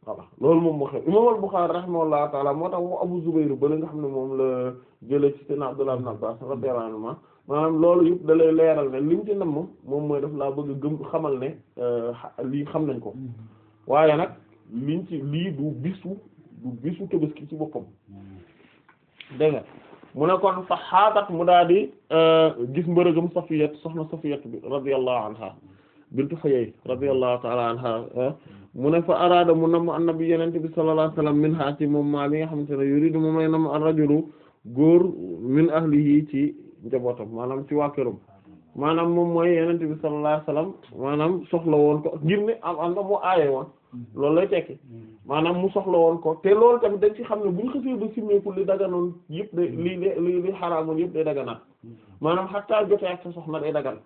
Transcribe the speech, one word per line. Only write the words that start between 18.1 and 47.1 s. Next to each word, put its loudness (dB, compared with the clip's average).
Dégg 4
nga, -6
mu 0
ne 2
kon 0
fa -2
xaatat 2
mu -2
daal 8
di, 4
euh, 6
gis -2
mbërëgam 2
Safiyat, 0
soxna -8
Safiyat -6
bi -12
radiyallahu -2
anha, -12
bintu -4
Huyay 0
radiyallahu 0
ta'ala -2
anha, -4
euh, -2
mu -2
ne 2
fa 2
araada 6
mu 2
nam 2
annabi -2
yenente 0
bi -6
sallallahu 2
alayhi 0
wasallam 2
min 2
ha -2
ci -2
moom 0
maa -2
li 0
nga -2
xamante -6
ne 0
yuridu 2
moom 2
lay 2
nam 2
ar-rajulu 2
góor 4
min 2
ahlihi 4
ci -2
njabootam, -4
maanaam -6
ci -4
waa 2
këram. -4
Maanaam 2
moom 2
mooy 4
yenente 0
bi -4
sallallahu -4
alayhi 0
wasallam, -2
maanaam -2
soxla 2
woon 4
ko -4
ngir 2
ne 0
am, -4
am -2
na -4
mu 0
aaye 4
woon. -2
Loolu 2
lay 4
tekki. -2
Maanaam 0
mu 0
soxla 0
woon 4
ko, -2
te 4
loolu 6
tamit 0
dañ 4